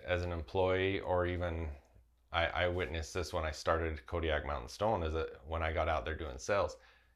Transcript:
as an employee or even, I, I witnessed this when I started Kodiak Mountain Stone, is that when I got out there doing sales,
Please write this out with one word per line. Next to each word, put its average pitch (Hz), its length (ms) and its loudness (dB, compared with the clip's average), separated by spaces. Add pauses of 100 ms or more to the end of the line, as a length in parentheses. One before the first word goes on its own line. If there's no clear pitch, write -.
as 90 160 2
an 87 100 -2
employee 92 680 2
or 90 260 2
even, 87 420 -2 (640)
I, 82 140 4
I 87 220 2
witnessed 82 460 -2
this 87 180 -2
when 82 120 0
I 78 60 -2
started 80 560 0
Kodiak 78 400 0
Mountain 67 220 -4
Stone, 101 340 0
is 78 120 0
that 80 140 0 (180)
when 80 160 -2
I 80 100 0
got 80 160 2
out 78 160 0
there 78 120 -4
doing 73 220 -8
sales, 98 380 0 (400)